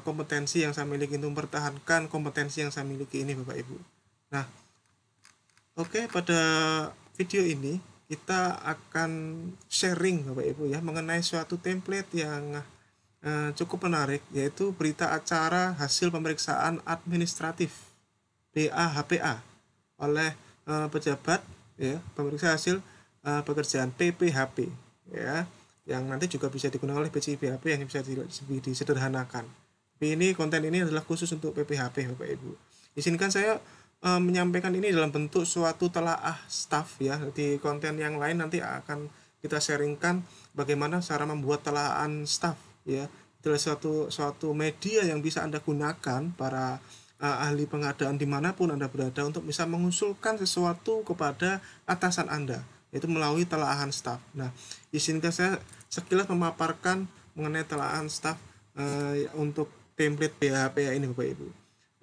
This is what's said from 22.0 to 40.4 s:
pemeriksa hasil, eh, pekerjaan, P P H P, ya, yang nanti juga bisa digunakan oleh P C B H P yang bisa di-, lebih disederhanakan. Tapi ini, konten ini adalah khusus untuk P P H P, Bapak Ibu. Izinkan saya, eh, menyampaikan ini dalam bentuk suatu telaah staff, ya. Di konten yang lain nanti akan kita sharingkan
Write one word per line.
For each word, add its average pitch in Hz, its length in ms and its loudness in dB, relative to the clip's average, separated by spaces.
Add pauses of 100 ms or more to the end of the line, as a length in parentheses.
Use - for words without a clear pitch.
pemeriksa 147 400 2
hasil, 180 240 0 (480)
eh, 143 160 0
pekerjaan, 143 480 0
P 175 240 2
P 175 160 4
H 135 80 2 (160)
P, 123 160 -2 (400)
ya, 135 320 -2 (400)
yang 131 240 -4
nanti 139 240 -2
juga 143 160 -2
bisa 131 240 -2
digunakan 143 320 -2
oleh 160 80 -4
P 147 80 0
C 143 160 -2
B 135 160 -2
H 127 80 -6
P 156 160 2
yang 139 80 -6
bisa 135 160 -4
di-, 131 160 -6
lebih 135 480 -6
disederhanakan. 131 800 0 (560)
Tapi 151 160 2
ini, 185 160 6
konten 156 320 2
ini 170 160 2
adalah 156 240 2
khusus 165 320 0
untuk 156 160 -4
P 147 160 -2
P 147 80 0
H 123 160 -2
P, 131 160 -2
Bapak 123 200 -6 (120)
Ibu. - 160 -10 (400)
Izinkan 175 380 2
saya, 208 260 4 (380)
eh, 180 240 4
menyampaikan 180 480 4
ini 190 240 2
dalam 156 160 4
bentuk 151 320 2
suatu 170 480 2
telaah 165 560 0
staff, - 560 -4
ya. 139 160 0 (160)
Di 143 240 0
konten 151 400 -2
yang 151 160 -2
lain 151 240 0
nanti 165 240 -2
akan 147 480 -6 (320)
kita 147 160 -2
sharingkan 147 640 2 (320)